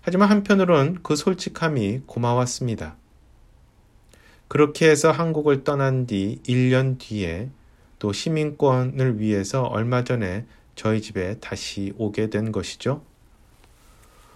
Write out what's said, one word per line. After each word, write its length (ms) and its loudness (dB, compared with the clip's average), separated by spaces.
하지만 280 4
한편으론 720 4
그 140 0
솔직함이 880 -2
고마웠습니다. 880 -4
그렇게 420 4
해서 200 6
한국을 540 0
떠난 420 0
뒤 400 -2
일 240 2
년 280 2
뒤에 500 -6
또 140 -2
시민권을 1080 0
위해서 420 0
얼마 420 0
전에 400 -4
저희 260 0
집에 380 -6
다시 580 -8
오게 340 -2
된 220 -2
것이죠. 500 -4